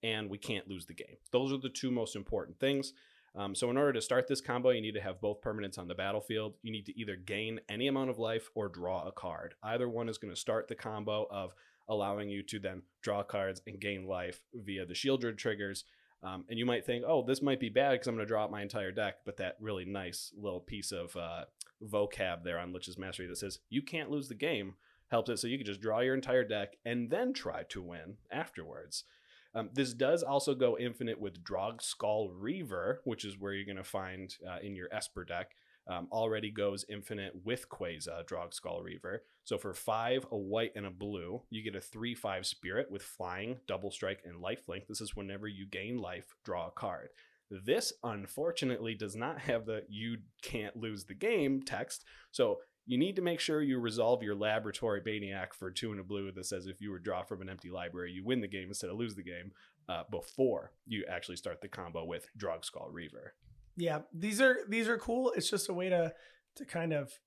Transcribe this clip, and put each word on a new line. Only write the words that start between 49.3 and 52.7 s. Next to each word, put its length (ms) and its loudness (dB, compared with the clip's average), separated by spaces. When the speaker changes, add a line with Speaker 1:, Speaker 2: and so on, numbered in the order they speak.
Speaker 1:
have 260 2
the 220 -2
"you 300 -4
can't 340 -4
lose 300 -4
the 80 -10
game" 500 4
text. 400 -4
So 280 4